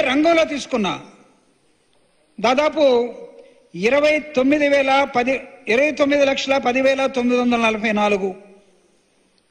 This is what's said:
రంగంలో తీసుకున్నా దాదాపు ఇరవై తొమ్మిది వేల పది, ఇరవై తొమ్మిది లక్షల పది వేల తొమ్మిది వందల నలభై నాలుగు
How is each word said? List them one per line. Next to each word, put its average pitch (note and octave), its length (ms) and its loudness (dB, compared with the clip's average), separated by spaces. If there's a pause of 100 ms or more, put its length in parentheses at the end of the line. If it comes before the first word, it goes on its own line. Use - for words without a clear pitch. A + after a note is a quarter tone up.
రంగంలో D#4 440 2
తీసుకున్నా A3+ 500 -4 (1400)
దాదాపు C#4+ 460 2 (880)
ఇరవై C#4+ 400 2 (200)
తొమ్మిది C#4+ 340 2
వేల C#4 220 2 (140)
పది, B3+ 280 -2 (360)
ఇరవై C4 220 2
తొమ్మిది C#4+ 340 0
లక్షల C4+ 340 -2
పది B3 220 -2
వేల C4+ 260 0
తొమ్మిది B3 340 0
వందల A#3+ 200 0
నలభై A3 320 -2
నాలుగు G#3 360 0 (1200)